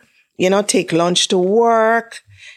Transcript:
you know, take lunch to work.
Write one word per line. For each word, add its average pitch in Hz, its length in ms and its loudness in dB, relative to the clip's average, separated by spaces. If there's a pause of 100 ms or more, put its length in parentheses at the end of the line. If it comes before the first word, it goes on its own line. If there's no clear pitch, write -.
(380)
you 185 120 0
know, 196 120 2
take 180 320 -2
lunch 175 340 0
to 196 100 0
work. 226 840 0 (340)